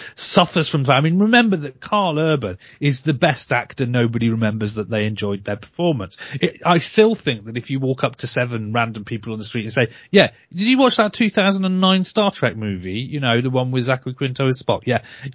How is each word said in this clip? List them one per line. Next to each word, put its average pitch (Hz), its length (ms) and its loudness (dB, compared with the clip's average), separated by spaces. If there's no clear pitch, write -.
suffers - 540 2
from 143 140 0
that. 131 100 4
I 131 80 4
mean, 160 160 2
remember 220 400 4
that 143 220 -10
Karl 185 400 -2
Urban 135 400 0
is 143 220 -2
the 156 120 0
best 143 380 0
actor 123 360 -2
nobody 117 420 2
remembers 110 460 -2
that 107 140 -6
they 107 160 0
enjoyed 101 380 -4
their 104 120 -6
performance. 135 640 -4
It, - 240 -2
I 175 140 4
still 214 380 4
think 113 300 -4
that 113 120 -8
if 120 140 -8
you 135 80 -2
walk 131 240 -2
up 123 140 0
to - 100 -8
seven 117 460 -4
random 113 320 -2
people 110 280 -8
on 110 60 -8
the 104 60 -12
street 110 180 -6
and 110 80 -8
say, 117 180 2
Yeah, 175 200 6
did 190 160 -4
you 254 100 4
watch 262 200 4
that 208 160 2
two 220 180 0
thousand 196 340 2
and 185 160 0
nine 185 220 4
Star 202 260 0
Trek 117 260 -2
movie? 98 440 -4
You 139 220 -6
know, 120 200 2
the 131 80 -2
one 127 220 -2
with 127 140 0
Zachary 127 280 -2
Quinto 135 320 -2
as 131 160 0
Spock. 98 240 0
Yeah. 120 180 0